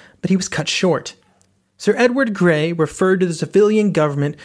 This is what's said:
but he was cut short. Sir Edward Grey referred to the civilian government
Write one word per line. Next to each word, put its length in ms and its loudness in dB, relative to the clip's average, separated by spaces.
but 80 -4
he 80 2
was 140 -6
cut 180 -6
short. 460 -2
Sir 180 0
Edward 360 2
Grey 400 2
referred 480 0
to 60 0
the 80 -4
civilian 560 2
government 540 0